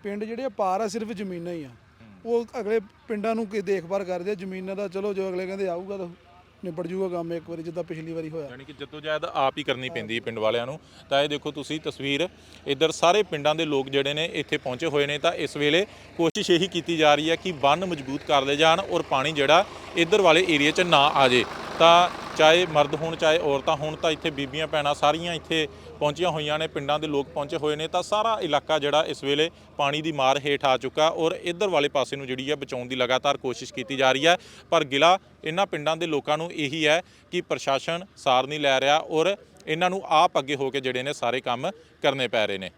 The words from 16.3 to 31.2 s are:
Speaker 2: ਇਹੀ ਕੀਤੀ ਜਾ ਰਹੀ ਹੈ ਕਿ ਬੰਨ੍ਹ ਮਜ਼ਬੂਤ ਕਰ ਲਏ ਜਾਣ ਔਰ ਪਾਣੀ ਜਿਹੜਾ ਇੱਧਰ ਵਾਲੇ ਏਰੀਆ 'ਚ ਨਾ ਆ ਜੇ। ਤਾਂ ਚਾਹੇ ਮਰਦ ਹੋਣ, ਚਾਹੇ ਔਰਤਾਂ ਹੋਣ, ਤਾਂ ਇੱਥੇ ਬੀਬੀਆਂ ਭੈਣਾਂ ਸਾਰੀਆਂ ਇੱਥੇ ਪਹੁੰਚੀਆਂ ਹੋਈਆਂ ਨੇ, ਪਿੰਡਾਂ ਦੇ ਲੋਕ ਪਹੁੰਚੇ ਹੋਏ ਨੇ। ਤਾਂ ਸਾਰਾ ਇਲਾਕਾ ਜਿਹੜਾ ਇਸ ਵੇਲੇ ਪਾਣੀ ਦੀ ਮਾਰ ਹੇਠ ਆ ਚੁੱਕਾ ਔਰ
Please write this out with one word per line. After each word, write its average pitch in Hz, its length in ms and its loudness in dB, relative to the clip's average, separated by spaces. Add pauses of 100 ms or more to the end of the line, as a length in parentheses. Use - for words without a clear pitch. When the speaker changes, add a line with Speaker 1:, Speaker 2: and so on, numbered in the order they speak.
Speaker 2:
ਇਹੀ 180 160 4
ਕੀਤੀ 170 300 -4
ਜਾ 151 180 8
ਰਹੀ 156 140 -2
ਹੈ 165 60 2
ਕਿ 185 160 -6
ਬੰਨ੍ਹ 147 340 2
ਮਜ਼ਬੂਤ 143 380 -6
ਕਰ 147 180 4
ਲਏ 139 140 0
ਜਾਣ 160 240 6
ਔਰ 175 220 -2
ਪਾਣੀ 147 300 0
ਜਿਹੜਾ 151 340 4 (300)
ਇੱਧਰ 170 260 2
ਵਾਲੇ 175 280 6
ਏਰੀਆ 147 220 4
'ਚ 185 100 0
ਨਾ 160 260 6
ਆ 139 200 4
ਜੇ। 123 180 4 (340)
ਤਾਂ 170 300 8 (280)
ਚਾਹੇ 160 280 6
ਮਰਦ 151 300 2
ਹੋਣ, 165 200 -4
ਚਾਹੇ 160 220 4
ਔਰਤਾਂ 151 380 0
ਹੋਣ, 156 200 -6
ਤਾਂ 160 160 0
ਇੱਥੇ 156 180 -4
ਬੀਬੀਆਂ 143 380 -6
ਭੈਣਾਂ 147 280 0
ਸਾਰੀਆਂ 165 380 0
ਇੱਥੇ 160 340 -2 (320)
ਪਹੁੰਚੀਆਂ 151 300 0
ਹੋਈਆਂ 151 300 -4
ਨੇ, 160 80 -4
ਪਿੰਡਾਂ 151 320 -2
ਦੇ 156 80 -6
ਲੋਕ 143 200 -2
ਪਹੁੰਚੇ 147 300 -6
ਹੋਏ 151 180 -2
ਨੇ। 156 120 -6
ਤਾਂ 180 160 -2
ਸਾਰਾ 214 380 0
ਇਲਾਕਾ 151 380 0
ਜਿਹੜਾ 143 240 2
ਇਸ 147 200 -6
ਵੇਲੇ 143 260 0 (280)
ਪਾਣੀ 147 240 -2
ਦੀ 160 100 -4
ਮਾਰ 139 280 2
ਹੇਠ 143 260 -2
ਆ 131 120 4
ਚੁੱਕਾ 143 320 0
ਔਰ 165 340 -2